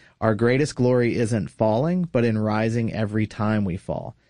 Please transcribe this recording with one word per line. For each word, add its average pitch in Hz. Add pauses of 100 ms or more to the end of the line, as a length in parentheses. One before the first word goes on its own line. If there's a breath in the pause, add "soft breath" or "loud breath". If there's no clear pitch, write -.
(220 soft breath)
"Our 110
greatest 123
glory 123
isn't 107
falling, 139
but 123
in 110
rising 110
every 107
time 107
we 90
fall." - (140)